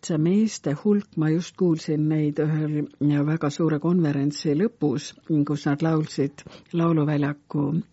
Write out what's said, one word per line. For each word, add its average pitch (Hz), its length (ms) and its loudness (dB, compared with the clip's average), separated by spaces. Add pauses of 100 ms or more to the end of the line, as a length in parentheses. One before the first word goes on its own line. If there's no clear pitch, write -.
See 165 180 -2
meeste 180 560 0
hulk, 208 400 0
ma 156 160 2
just 165 240 -4
kuulsin 160 540 0
neid 151 260 0
ühel 151 460 -2 (420)
väga 156 260 0
suure 156 300 0
konverentsi 147 720 0
lõpus, 151 640 -2 (320)
kus 147 180 -4
nad 147 160 0
laulsid 156 640 -2 (300)
Lauluväljaku 151 880 0 (300)